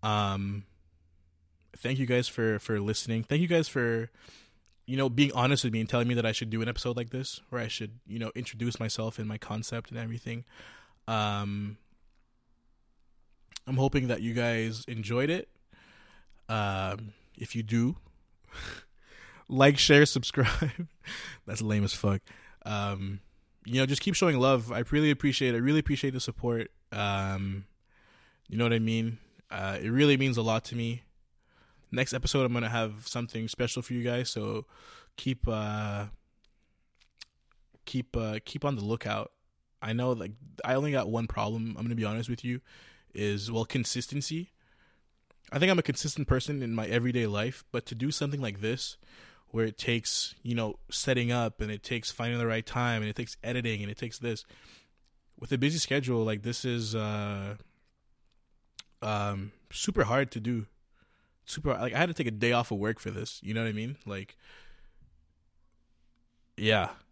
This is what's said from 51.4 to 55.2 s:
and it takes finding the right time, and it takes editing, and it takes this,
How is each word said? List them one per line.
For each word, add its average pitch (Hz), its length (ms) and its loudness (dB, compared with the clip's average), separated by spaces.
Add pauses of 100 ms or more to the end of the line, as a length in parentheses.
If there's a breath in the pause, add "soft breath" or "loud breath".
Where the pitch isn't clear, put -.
and 107 100 -2
it 104 140 -8
takes 117 260 -4
finding 120 280 -4
the 117 100 0
right 113 180 -2
time, 120 340 0
and 107 80 -2
it 107 60 -6
takes - 300 -8
editing, 117 360 -2
and 101 120 -6
it - 40 -10
takes 113 220 -10
this, 117 260 -6 (960 loud breath)